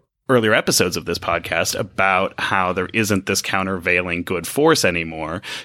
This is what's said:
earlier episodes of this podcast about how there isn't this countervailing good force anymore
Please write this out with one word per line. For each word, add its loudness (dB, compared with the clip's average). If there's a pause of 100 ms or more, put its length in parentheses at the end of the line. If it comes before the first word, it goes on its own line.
(300)
earlier 4
episodes 2
of -6
this -2
podcast -2
about 0
how 2
there -4
isn't 0
this 0
countervailing -2
good -4
force 2
anymore -2 (240)